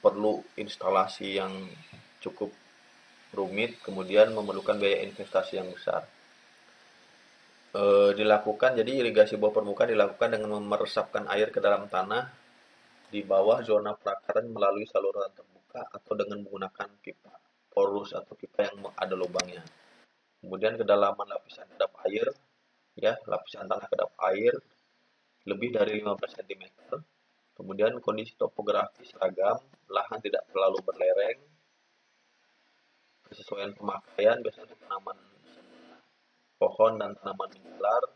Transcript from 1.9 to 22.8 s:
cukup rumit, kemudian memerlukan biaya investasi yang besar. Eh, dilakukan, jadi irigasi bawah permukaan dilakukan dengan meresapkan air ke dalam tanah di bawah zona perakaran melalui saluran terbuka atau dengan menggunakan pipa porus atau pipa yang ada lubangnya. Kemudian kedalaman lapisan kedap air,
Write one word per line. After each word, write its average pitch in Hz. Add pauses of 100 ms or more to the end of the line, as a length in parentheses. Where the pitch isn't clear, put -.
cukup - (840)
rumit, 101
kemudian 101
memerlukan 104
biaya 101
investasi 95
yang 90
besar. - (1700)
Eh, 101 (100)
dilakukan, 107
jadi 123
irigasi 107
bawah 107
permukaan 107
dilakukan 117
dengan 107
meresapkan 104
air 107
ke -
dalam 101
tanah 104 (800)
di 104
bawah 101
zona 104
perakaran 110
melalui 113
saluran 196
terbuka -
atau -
dengan 104
menggunakan 95 (120)
pipa - (400)
porus 101
atau -
pipa -
yang 104 (200)
ada 95
lubangnya. 90 (800)
Kemudian 95
kedalaman 101
lapisan -
kedap - (160)
air, 110 (720)